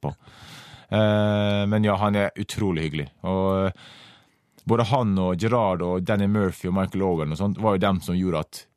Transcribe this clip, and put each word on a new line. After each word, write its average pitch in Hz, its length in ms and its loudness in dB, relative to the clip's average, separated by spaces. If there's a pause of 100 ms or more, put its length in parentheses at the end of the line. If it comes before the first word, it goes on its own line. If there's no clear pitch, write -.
på. 71 80 -4 (800)
Eh, 104 800 2
men 107 160 2
ja, 104 120 4
han 101 200 2
er 101 200 0
utrolig 98 480 -2
hyggelig. 73 240 -4 (160)
Og, 95 440 0
eh, 92 40 -2 (960)
både 117 240 2
han 117 280 2
og 90 200 0
Gerrard 107 420 2
og 90 240 -2
Danny 101 220 0
Murphy 98 400 0
og 90 100 -2
Michael 95 300 -2
Owen 78 240 0
og 78 80 -4
sånt, 101 220 -2
var 104 160 2
jo 92 80 0
dem 92 160 2
som 87 140 -4
gjorde 90 280 0
at, - 220 -20 (120)